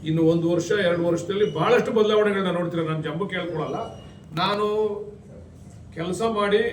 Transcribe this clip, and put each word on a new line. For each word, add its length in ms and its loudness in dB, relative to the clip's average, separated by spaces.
ಇನ್ನು 160 2
ಒಂದು 260 4
ವರ್ಷ, 220 0
ಎರಡು 340 2
ವರ್ಷದಲ್ಲಿ 480 0
ಬಹಳಷ್ಟು 380 2
ಬದಲಾವಣೆಗಳನ್ನ 640 2
ನೋಡ್ತೀರಾ. 260 -2
ನಾನು 200 -2
ಜಂಬಕ್ಕೆ 320 -4
ಹೇಳ್ಕೊಳಲ್ಲ, 420 -4
ನಾನು 240 0
ಕೆಲಸ 260 -4
ಮಾಡಿ 520 2